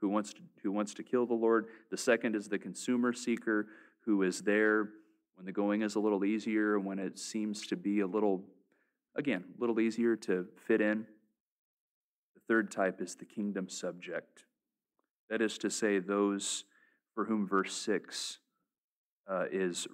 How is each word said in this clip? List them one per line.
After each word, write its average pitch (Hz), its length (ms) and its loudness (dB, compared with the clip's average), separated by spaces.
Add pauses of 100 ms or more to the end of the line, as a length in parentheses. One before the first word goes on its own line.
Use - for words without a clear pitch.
who 104 80 0
wants 104 260 -2
to, - 60 -20 (220)
who 101 100 -2
wants 107 220 -2
to - 80 -12
kill 123 240 0
the 120 80 0
Lord, 113 320 4 (240)
the - 60 -6
second 117 380 2
is 104 140 -4
the 101 100 -2
consumer 120 540 0
seeker 110 560 -2 (360)
who 101 180 4
is 92 180 0
there 107 480 4 (460)
when 92 120 -18
the 95 60 -8
going 104 300 0
is 104 120 -2
a 110 60 0
little 101 240 2
easier, 107 540 2
when 98 200 -4
it 95 200 -6
seems 107 500 -4
to 95 80 -2
be 101 240 0
a 98 60 2
little, 98 360 0 (720)
again, 120 300 -2 (120)
a - 40 -8
little 117 180 2
easier 113 380 2
to 92 300 0 (200)
fit 113 140 4
in. 107 260 0 (1300)
The - 140 -20
third 110 240 2
type 95 280 0
is 87 140 -8
the - 100 -16
kingdom 98 440 -4
subject. 87 760 -10 (840)
That 110 100 0
is 107 180 0
to 104 120 0
say, 101 300 2
those 101 640 0 (500)
for 104 120 -2
whom 104 200 0
verse 95 280 2
six, - 640 -4 (880)
uh, 92 240 0
is 90 420 -2